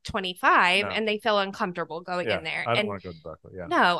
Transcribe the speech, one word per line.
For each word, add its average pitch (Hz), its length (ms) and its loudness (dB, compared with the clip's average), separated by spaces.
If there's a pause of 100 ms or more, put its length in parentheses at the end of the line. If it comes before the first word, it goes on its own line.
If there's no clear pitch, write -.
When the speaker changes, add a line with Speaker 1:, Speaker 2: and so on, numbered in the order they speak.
Speaker 1:
twenty-five 196 800 2
Speaker 2:
No. 196 80 -4
Speaker 1:
and 214 160 -2
they 214 100 0
feel 208 220 2
uncomfortable 180 640 -4
going 180 260 -4
Speaker 2:
Yeah, 104 100 2
Speaker 1:
in - 60 -8
there. 160 180 -4
Speaker 2:
I - 40 -6
don't 117 140 2
Speaker 1:
And - 100 0
Speaker 2:
wanna 98 100 -8
go 92 120 -12
to 82 60 -14
the 78 60 -20
Buckle, - 320 -16
yeah. 90 120 -10
Speaker 1:
no, 220 320 4